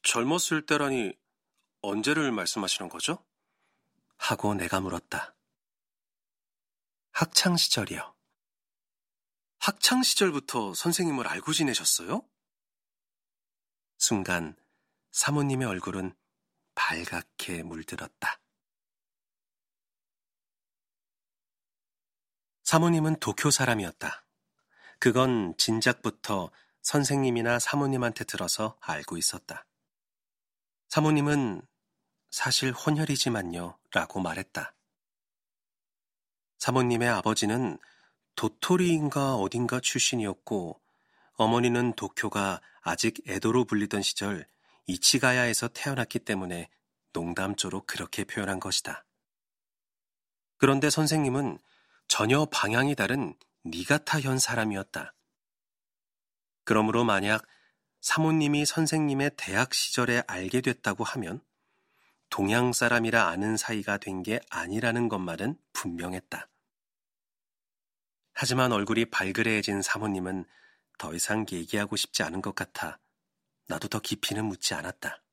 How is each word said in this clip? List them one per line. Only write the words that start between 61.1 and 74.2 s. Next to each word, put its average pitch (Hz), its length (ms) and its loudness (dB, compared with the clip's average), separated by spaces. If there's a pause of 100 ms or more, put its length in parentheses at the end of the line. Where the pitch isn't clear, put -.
동양 117 420 2
사람이라 117 560 4
아는 101 280 0
사이가 104 420 -2
된 95 240 -8
게 107 180 -2 (100)
아니라는 113 580 -2
것만은 95 500 -4 (140)
분명했다. 87 760 -8 (1900)
하지만 127 380 2
얼굴이 110 340 2
발그레해진 101 720 0
사모님은 95 640 -4 (540)
더 80 160 -10
이상 107 360 0
얘기하고 98 460 -4
싶지 - 260 -2
않은 90 200 -4
것 98 120 -6
같아 - 440 -8 (680)
나도 87 220 -6
더 107 120 -2
깊이는 104 440 -4